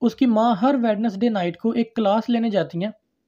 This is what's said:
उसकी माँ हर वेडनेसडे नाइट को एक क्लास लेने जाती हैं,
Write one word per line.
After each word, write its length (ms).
उसकी 240
माँ 300
हर 200
वेडनेसडे 520
नाइट 280
को 180
एक 200
क्लास 340
लेने 220
जाती 300
हैं, 120